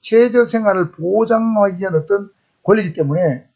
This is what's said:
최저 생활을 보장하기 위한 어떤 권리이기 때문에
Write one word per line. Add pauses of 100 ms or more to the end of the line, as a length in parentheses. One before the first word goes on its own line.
최저
생활을
보장하기
위한
어떤 (320)
권리이기
때문에